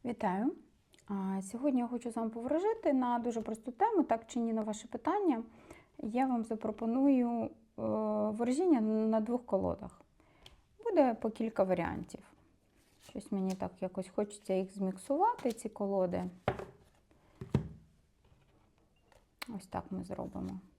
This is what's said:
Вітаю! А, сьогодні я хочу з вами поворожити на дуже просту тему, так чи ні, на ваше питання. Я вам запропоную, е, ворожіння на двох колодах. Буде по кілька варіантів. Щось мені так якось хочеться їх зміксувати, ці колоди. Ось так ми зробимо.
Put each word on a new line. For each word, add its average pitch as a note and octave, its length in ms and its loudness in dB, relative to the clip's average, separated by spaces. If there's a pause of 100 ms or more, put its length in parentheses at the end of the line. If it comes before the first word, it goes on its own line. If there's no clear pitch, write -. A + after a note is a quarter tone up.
Вітаю! A3+ 460 0 (560)
А, F#3+ 340 -2
сьогодні B3 380 0
я A#3+ 80 0
хочу A#3+ 240 -6
з - 40 -12
вами A3+ 140 -2
поворожити D#4 640 0
на B3 260 2
дуже A#3 220 -2
просту A3 300 -6
тему, G#4+ 320 4
так A3+ 240 0
чи - 120 -4
ні, A3+ 140 2
на A3 80 2
ваше G#3+ 260 -6
питання. D#4 560 2 (540)
Я A#3+ 280 0
вам A#3+ 200 0
запропоную, A#3 840 2 (140)
е, - 60 -4 (840)
ворожіння B3+ 500 4
на A3 380 4
двох A#3+ 260 -2
колодах. F#3+ 560 -2 (840)
Буде D4+ 300 4
по A3 160 -4
кілька A3 340 -2
варіантів. F3 560 -2 (880)
Щось - 220 -10
мені F#3+ 240 0
так F3+ 160 -6 (100)
якось F#3 340 -6
хочеться G#3 380 -2
їх F#3+ 180 0
зміксувати, C4+ 800 0
ці A3 180 -8
колоди. F#3 540 0 (3250)
Ось F3+ 100 -14
так F#3 220 -6
ми F3+ 140 -6
зробимо. F#3+ 560 -8 (200)